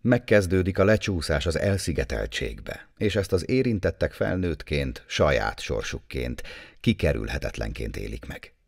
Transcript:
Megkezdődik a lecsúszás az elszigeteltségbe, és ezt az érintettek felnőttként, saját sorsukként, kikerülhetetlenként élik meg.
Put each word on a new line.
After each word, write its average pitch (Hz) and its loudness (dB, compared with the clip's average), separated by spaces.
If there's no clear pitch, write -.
Megkezdődik 95 4
a 95 6
lecsúszás 90 2
az 80 0
elszigeteltségbe, - -2
és 107 0
ezt 98 2
az 90 2
érintettek 110 2
felnőttként, 85 -2
saját 65 2
sorsukként, - -6
kikerülhetetlenként 55 -2
élik 52 -10
meg. - -16